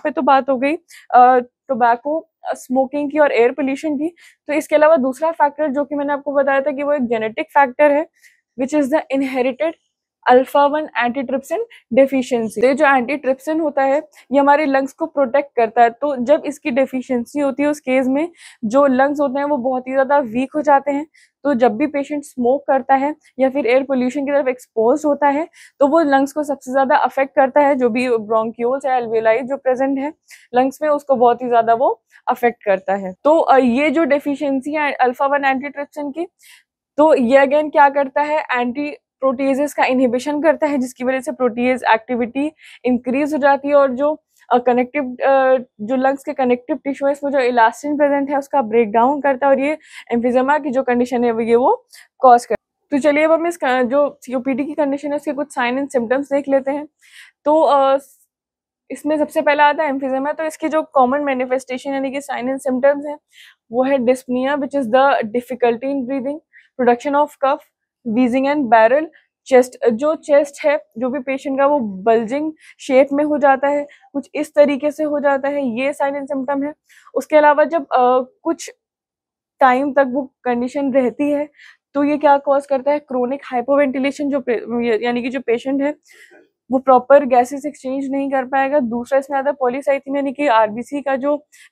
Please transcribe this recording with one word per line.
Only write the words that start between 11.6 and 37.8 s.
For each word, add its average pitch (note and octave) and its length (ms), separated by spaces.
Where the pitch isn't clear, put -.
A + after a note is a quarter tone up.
deficiency। B3 680
तो B3 60
ये C#4 60
जो C#4+ 120
एंटीट्रिप्सिन C4+ 760
होता D4 240
है C#4 260
ये C4+ 80
हमारे C#4+ 260
लंग्स C4+ 280
को D#4+ 120
प्रोटेक्ट C#4+ 500
करता A#3 280
है, A#3+ 60
तो C#4 260
जब C#4 300
इसकी D4 260
डेफिशिएंसी B3+ 680
होती C#4 240
है D4 60
उस D4 100
केस B3+ 280
में D4 240
जो C4+ 200
लंग्स C#4 340
होते C#4 200
हैं C#4+ 60
वो D4 120
बहुत B3+ 300
ही C4 40
ज़्यादा C4+ 260
वीक B3+ 380
हो D4+ 60
जाते C#4 300
हैं। C#4+ 160
तो C#4+ 100
जब G#3 220
भी C#4+ 120
पेशेंट C#4+ 360
स्मोक B3+ 440
करता C4+ 280
है C#4 200
या C4 100
फिर C4 180
एयर B3+ 160
पोल्यूशन C4 420
की C#4+ 60
तरफ C#4 160
एक्सपोज B3 580
होता C#4+ 220
है C#4+ 200
तो C#4+ 80
वो D#4 120
लंग्स C#4 340
को D4+ 100
सबसे C4+ 280
ज़्यादा C4+ 240
अफेक्ट C4+ 400
करता C#4 260
है, C#4+ 140
जो B3 140
भी B3 200
ब्रोंक्यूल्स A#3 760
या B3+ 140
alveoli A3+ 420
जो C4+ 160
प्रेजेंट C4+ 420
है D4 140
लंग्स C4 280
में D4+ 80
उसको D4 260
बहुत A#3+ 260
ही B3+ 60
ज़्यादा A#3 260
वो C#4+ 300
अफेक्ट A#3+ 360
करता F#3+ 320
है। F#3+ 280
तो, D#4 140
अ, C4+ 200
ये C4 320
जो D#4 140
डेफिशिएंसी C#4 720
है D4 240
alpha B3+ 300
one C#4 160
antitrypsin C#4+ 680
की, E4+ 160
तो D4+ 180
ये B3+ 220
again C#4+ 340
क्या C#4+ 180